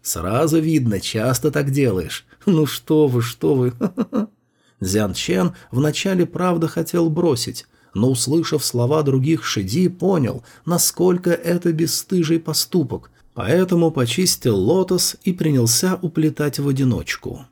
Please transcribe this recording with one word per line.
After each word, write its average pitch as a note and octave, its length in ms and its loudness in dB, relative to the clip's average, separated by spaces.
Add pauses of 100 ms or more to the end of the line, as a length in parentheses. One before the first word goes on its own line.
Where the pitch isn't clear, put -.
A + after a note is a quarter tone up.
Сразу C3+ 580 0
видно, C#3 400 0
часто B2 520 -2
так C#3 200 -2
делаешь. A#2+ 540 -2 (200)
Ну D#3 200 4
что D#3 420 2
вы, B2 140 2
что C#3+ 340 0
вы!» B2 180 0 (540)
<laughs> - 540 -18
Дзян G2 320 0
Чен F3+ 400 0 (180)
вначале D3+ 540 0
правда F3 420 -2
хотел E3+ 420 -2
бросить, D3+ 560 -2 (280)
но, A#2 180 2
услышав D3 500 0
слова B2 420 0
других C#3 420 2
Шиди, A2+ 420 0
понял, E3+ 560 0 (220)
насколько F3 680 2
это F3 400 0
бесстыжий E3 720 0
поступок, D3 680 -2 (240)
поэтому E3+ 560 2
почистил C3 680 0
лотос F3+ 680 0
и G3 80 0
принялся D#3 680 0
уплетать D3+ 580 -2
в C#3+ 80 -2
одиночку. C3 840 -4